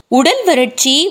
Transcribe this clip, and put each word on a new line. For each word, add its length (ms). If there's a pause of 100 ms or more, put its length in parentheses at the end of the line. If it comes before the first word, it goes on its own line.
உடல் 380
வறட்சி, 480 (180)